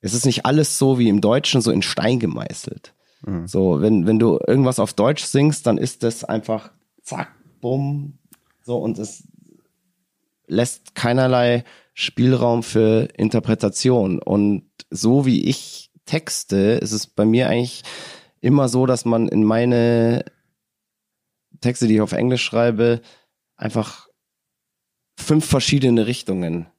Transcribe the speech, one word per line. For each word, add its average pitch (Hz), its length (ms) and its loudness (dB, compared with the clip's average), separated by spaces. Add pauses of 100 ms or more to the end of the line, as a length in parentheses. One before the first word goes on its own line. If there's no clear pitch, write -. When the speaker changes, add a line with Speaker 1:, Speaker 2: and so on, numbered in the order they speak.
Speaker 1:
Es 104 120 -6
ist 120 120 -2
nicht 123 200 0
alles 147 320 0
so 135 220 2
wie 120 80 4
im 101 140 4
Deutschen 123 400 2
so 113 100 0
in 95 100 0
Stein 120 380 -2
gemeißelt. - 760 -8 (320)
Speaker 2:
Mhm. 90 220 -8
Speaker 1:
So, 92 340 0
wenn, 104 240 2
wenn 110 140 2
du 113 260 2
irgendwas 127 340 2
auf - 140 -2
Deutsch 127 300 0
singst, 143 420 0
dann 113 120 2
ist - 260 -6
das 113 220 -4
einfach 110 460 -6 (300)
zack, - 320 -12 (280)
bumm, 139 560 -4 (460)
so, 120 140 -4
und 110 220 -4
es - 240 -12 (1200)
lässt - 480 -4
keinerlei 120 680 2 (300)
Spielraum 120 680 0
für 110 520 2
Interpretation. 107 1040 0
Und 104 420 0 (260)
so 131 360 2
wie 120 200 2
ich - 440 -6 (160)
texte, - 520 -4
ist 110 340 2
es 107 160 -6
bei - 160 -2
mir 113 240 2
eigentlich 120 360 -4 (580)
immer 135 260 2
so, 127 180 0
dass 127 200 0
man 117 240 2
in 107 160 2
meine 117 800 2 (1400)
Texte, 120 260 0
die 110 80 4
ich 107 60 4
auf 101 100 -2
Englisch 123 320 0
schreibe, 117 580 0 (540)
einfach - 520 -8 (1120)
fünf 151 240 2
verschiedene 127 640 2
Richtungen 87 600 -6 (120)